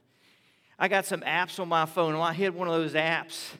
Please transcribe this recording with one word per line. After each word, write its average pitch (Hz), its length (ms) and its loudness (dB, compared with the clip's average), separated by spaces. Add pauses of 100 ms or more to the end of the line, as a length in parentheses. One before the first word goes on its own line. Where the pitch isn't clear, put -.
(800)
I 180 60 6
got 190 200 2
some 165 160 -4
apps 170 360 -2
on 180 100 -4
my 160 180 4
phone. 160 280 2
When 160 80 0
I 170 100 2
hit 180 220 0
one 175 140 -4
of 165 60 2
those 160 200 0
apps, 160 640 -2